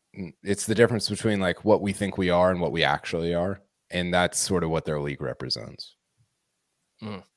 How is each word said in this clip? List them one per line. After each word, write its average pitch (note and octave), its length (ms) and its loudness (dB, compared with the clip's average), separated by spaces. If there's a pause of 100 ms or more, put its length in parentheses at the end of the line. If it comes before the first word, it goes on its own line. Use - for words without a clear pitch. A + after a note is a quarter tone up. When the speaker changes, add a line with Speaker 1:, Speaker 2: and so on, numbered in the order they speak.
(420)
Speaker 1:
it's G2 240 -2
the G#2+ 80 2
difference A2+ 360 4
between, G#2 300 0
like, F2+ 240 0
what G2+ 180 6
we G2+ 100 -2
think F#2+ 260 -2
we F#2 120 2
are F2+ 200 6
and F2+ 100 0
what D#2 120 -2
we D#2+ 120 0
actually E2 500 0
are. F#2 260 -2 (300)
And F2+ 220 -2
that's F2+ 260 2
sort F2+ 260 0
of D#2+ 60 -2
what D#2+ 160 -2
their D2+ 140 -2
league C#2+ 200 -6
represents. B1+ 720 -8 (1080)
Speaker 2:
Mm. G#2 200 -10 (140)